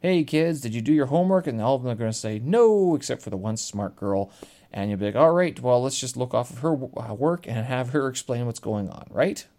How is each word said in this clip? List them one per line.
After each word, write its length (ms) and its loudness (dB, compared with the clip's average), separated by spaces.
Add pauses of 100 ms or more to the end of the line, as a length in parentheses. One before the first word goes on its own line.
"Hey, 220 4
kids, 380 0
did 120 -4
you 80 -2
do 120 4
your 140 4
homework?" 400 2
And 140 -4
all 140 4
of 80 -4
them 80 -2
are 40 -2
gonna 180 -2
say, 260 -6
"No," 560 4
except 260 -4
for 80 -12
the 80 -4
one 200 -4
smart 380 -6
girl. 360 -2 (420)
And 160 -4
you'll 100 -2
be 60 -2
like, 100 -2
"All 160 6
right, 280 0
well, 220 4
let's 180 -4
just 180 -8
look 160 -4
off 180 -2
of 60 -14
her 140 0
w-, 260 -4
uh, 160 -8
work 340 -2
and 180 -4
have 260 -4
her 180 0
explain 360 -4
what's 140 -6
going 300 -4
on," 200 -16
right? 380 -2 (120)